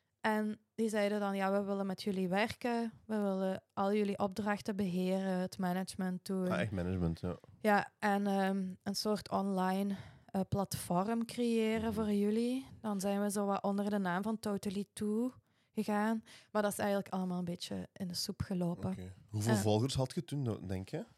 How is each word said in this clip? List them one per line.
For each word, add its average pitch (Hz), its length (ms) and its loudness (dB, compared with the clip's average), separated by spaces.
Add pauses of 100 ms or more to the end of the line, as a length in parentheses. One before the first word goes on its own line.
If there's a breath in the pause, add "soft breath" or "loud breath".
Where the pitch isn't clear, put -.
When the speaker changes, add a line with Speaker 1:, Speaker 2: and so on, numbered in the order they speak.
(200 soft breath)
Speaker 1:
En 214 380 0 (160)
die 226 140 0
zeiden 208 320 2
dan, 196 160 0
ja, 196 160 2
we 202 120 4
willen 196 220 -2
met 190 160 -4
jullie 190 260 0
werken, 226 640 0 (140)
we 220 140 -2
willen 190 420 0 (100)
al 196 220 0
jullie 202 240 2
opdrachten 208 580 -2
beheren, 185 600 0
het 185 200 -4
management 185 680 -2
doen. 185 240 0
Speaker 2:
Ah, - 100 2
echt - 100 0
management, 87 500 0
ja. 87 160 -2 (240)
Speaker 1:
Ja, 208 380 2
en, 202 280 2
ehm, 196 400 2 (160)
een 202 120 -4
soort 208 360 -2
online, 196 640 0 (320 loud breath)
eh, - 220 -2
platform 202 760 0
creëren 226 600 2
Speaker 2:
Mhm. 226 80 0
Speaker 1:
voor 208 200 0
jullie. 233 540 2 (140)
Dan 202 200 -2
zijn 202 220 0
we 208 80 2
zo 202 160 0
wat 196 160 0
onder 202 280 0
de 208 80 2
naam 185 240 2
van 220 160 -2
Totally 202 540 -2
Two 220 400 0 (420 soft breath)
gegaan. 214 480 0 (280 loud breath)
Maar 214 120 2
dat 208 100 2
is - 60 -6
eigenlijk 202 300 0
allemaal 185 300 -2
een 180 60 -2
beetje 180 480 -6
in 190 160 -6
de 175 60 -6
soep - 280 -4
gelopen. 175 480 -2
Speaker 2:
Oké. 185 220 -8 (160)
Hoeveel 107 260 2
Speaker 1:
Ja. 104 60 4
Speaker 2:
volgers 107 340 4
had 131 200 0
je 175 100 -4
toen, 135 420 -2
denk 95 220 -4
je, 156 160 -6 (140)